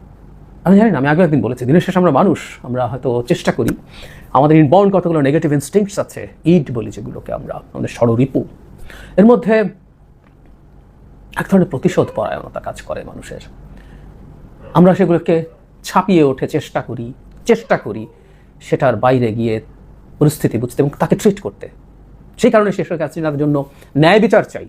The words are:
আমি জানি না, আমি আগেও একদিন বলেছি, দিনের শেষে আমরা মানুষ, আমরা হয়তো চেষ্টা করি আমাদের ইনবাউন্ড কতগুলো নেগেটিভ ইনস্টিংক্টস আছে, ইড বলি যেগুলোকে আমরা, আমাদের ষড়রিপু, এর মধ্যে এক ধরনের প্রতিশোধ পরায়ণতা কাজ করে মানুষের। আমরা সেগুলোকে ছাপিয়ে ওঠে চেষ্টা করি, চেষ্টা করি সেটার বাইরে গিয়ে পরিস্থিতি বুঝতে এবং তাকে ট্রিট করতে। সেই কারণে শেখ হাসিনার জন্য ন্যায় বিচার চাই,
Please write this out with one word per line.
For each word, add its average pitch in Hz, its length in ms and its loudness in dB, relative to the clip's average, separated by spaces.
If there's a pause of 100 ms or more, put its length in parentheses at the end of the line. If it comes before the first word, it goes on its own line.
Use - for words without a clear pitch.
(640)
আমি 190 140 6
জানি 220 140 4
না, 147 60 0
আমি 135 100 0
আগেও 147 160 2
একদিন 147 180 2
বলেছি, 117 240 -4
দিনের 165 160 4
শেষে 180 180 -2
আমরা 175 120 4
মানুষ, 185 520 0
আমরা 123 240 -4
হয়তো 123 400 -4
চেষ্টা - 240 -2
করি - 180 -2 (640)
আমাদের 151 240 6
ইনবাউন্ড 190 380 4
কতগুলো 170 260 0
নেগেটিভ 147 320 0
ইনস্টিংক্টস 196 460 -2
আছে, 104 280 -10 (180)
ইড 165 260 2
বলি 113 200 -6
যেগুলোকে 120 420 -12
আমরা, - 200 -10
আমাদের - 340 -10
ষড়রিপু, 120 580 0 (720)
এর 196 80 6
মধ্যে 226 280 4 (1800)
এক - 140 -6
ধরনের 185 180 4
প্রতিশোধ 139 480 -2
পরায়ণতা - 440 -8
কাজ - 220 -12
করে - 220 -12
মানুষের। - 360 -16 (1300)
আমরা 175 220 6
সেগুলোকে 170 500 0 (380)
ছাপিয়ে 180 400 2
ওঠে 139 240 0
চেষ্টা 151 340 -6
করি, 117 320 -12 (320)
চেষ্টা 226 320 0
করি 107 300 -10 (540)
সেটার 131 340 0
বাইরে 123 380 0
গিয়ে 110 280 -4 (580)
পরিস্থিতি 147 380 0
বুঝতে 123 240 -4
এবং 143 80 0 (100)
তাকে - 160 0
ট্রিট 202 260 -2
করতে। - 280 -12 (680)
সেই 220 140 2
কারণে 208 200 2
শেখ 185 200 -6
হাসিনার 156 460 -4
জন্য 143 280 0 (320)
ন্যায় 180 220 6
বিচার 202 240 4
চাই, - 260 -12